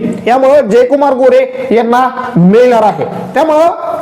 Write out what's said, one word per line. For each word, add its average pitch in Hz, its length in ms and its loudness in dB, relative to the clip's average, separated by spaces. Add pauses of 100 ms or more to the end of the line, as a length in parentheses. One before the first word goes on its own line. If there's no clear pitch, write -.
(280)
यामुळं 262 340 2
जयकुमार 247 520 0
गोरे 254 580 0
यांना 240 380 0 (280)
मिळणार 220 460 4
आहे. 170 220 -2
त्यामुळं 311 680 -2 (300)